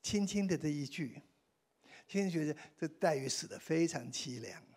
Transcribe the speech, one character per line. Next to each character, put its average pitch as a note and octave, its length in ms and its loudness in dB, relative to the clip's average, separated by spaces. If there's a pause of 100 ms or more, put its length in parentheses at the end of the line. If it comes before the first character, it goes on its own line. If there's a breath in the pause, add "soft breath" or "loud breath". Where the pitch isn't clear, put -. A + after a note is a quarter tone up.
轻 G3+ 240 2
轻 G3 200 2
的 F3 120 2
这 D#3 100 0
一 D3 180 0
句， - 360 -6 (880 loud breath)
天 G3 180 2
学 D#3 240 0 (240 loud breath)
这 E3 80 -2
黛 D#3+ 300 4
玉 C3+ 100 -2
死 - 200 -2
得 - 120 -8
非 E3 300 2
常 B2+ 240 -4
凄 B2 300 -6
凉 G2 200 -12 (140)